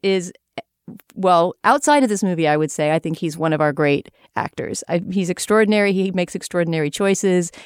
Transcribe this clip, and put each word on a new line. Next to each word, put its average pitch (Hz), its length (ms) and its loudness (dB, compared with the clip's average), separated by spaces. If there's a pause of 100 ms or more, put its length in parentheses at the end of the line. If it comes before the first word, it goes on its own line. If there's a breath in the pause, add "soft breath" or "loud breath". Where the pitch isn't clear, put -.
is, 190 280 -2 (840)
well, 180 380 2 (120)
outside 285 380 4
of 240 60 4
this 208 140 -2
movie, 165 240 0
I 151 80 4
would 156 160 0
say, 151 220 0
I 165 60 0
think 160 180 -4
he's 160 200 -6
one 160 140 0
of 156 80 0
our 151 140 2
great 143 360 0 (280 soft breath)
actors. - 500 -6
I, 175 140 -2 (100)
he's 185 180 -2
extraordinary. 208 640 2
He 190 200 0
makes 185 220 -4
extraordinary 165 560 -2
choices. 185 600 0 (140 loud breath)